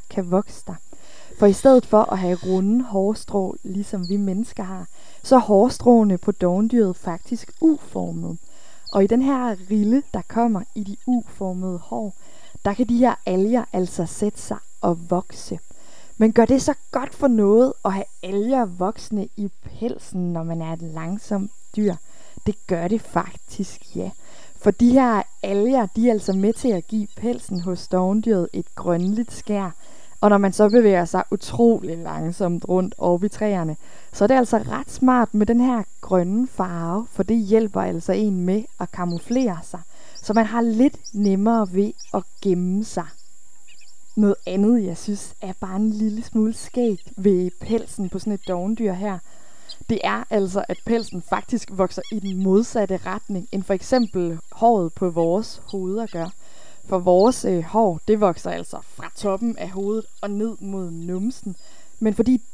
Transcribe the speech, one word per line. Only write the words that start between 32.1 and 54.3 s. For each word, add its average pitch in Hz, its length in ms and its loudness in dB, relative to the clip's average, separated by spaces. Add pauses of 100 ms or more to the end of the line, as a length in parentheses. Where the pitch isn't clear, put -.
rundt 185 300 0
oppe 175 280 2
i - 20 2
træerne, 180 480 -2 (360)
så - 120 2
er 208 40 8
det 262 60 6
altså 240 240 4
ret - 320 -6
smart 254 440 4
med 208 120 4
den 233 140 4
her 247 220 2 (180)
grønne 190 480 2
farve, 180 640 -4
for 190 100 0
det 214 160 2
hjælper 208 420 2
altså 180 320 -2
en 190 320 0
med 196 180 2 (180)
at - 120 -6
kamuflere 180 680 -2
sig. - 180 -10 (420)
Så 220 100 -2
man 220 140 6
har 226 140 -2
lidt 233 360 4 (160)
nemmere 202 600 2
ved 202 200 2 (220)
at 190 80 -2 (200)
gemme 185 420 0
sig. 170 220 -6 (1120)
Noget 202 160 4 (100)
andet, 202 380 4
jeg 170 120 -4
synes - 440 -8
er 185 200 -8
bare 190 160 -6
en 214 140 0
lille 214 320 -2
smule 220 320 0
skægt - 600 -2
ved 185 340 4 (100)
pelsen 208 480 -4
på 190 100 -6
sådan 214 140 -4
et 190 160 -6
dovendyr 196 440 -2
her, 190 260 -4 (720)
det 226 140 0
er 208 260 -2
altså, 196 380 0
at 180 180 -4
pelsen 226 360 -2
faktisk - 500 -4
vokser 185 300 -2 (100)
i 214 60 -4
den 190 240 -4
modsatte 190 540 2 (100)
retning, 190 460 -6
end 190 100 -4
for 196 120 -2
eksempel 185 640 0 (140)